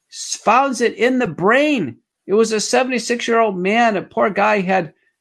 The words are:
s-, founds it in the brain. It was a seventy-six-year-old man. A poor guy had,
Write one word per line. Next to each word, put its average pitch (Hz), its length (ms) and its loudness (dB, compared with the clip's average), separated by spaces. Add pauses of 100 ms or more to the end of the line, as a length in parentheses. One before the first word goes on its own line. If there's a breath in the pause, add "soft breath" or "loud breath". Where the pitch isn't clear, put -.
(100)
s-, - 260 -10
founds 247 440 0
it 220 140 0
in 254 240 2
the 247 80 0
brain. 208 720 0 (280)
It 185 80 -2
was 220 180 2
a 214 80 -2
seventy-six-year-old 233 960 0
man. 214 380 2
A 175 60 -4
poor 226 280 -2
guy 208 300 0
had, 180 320 -2 (280)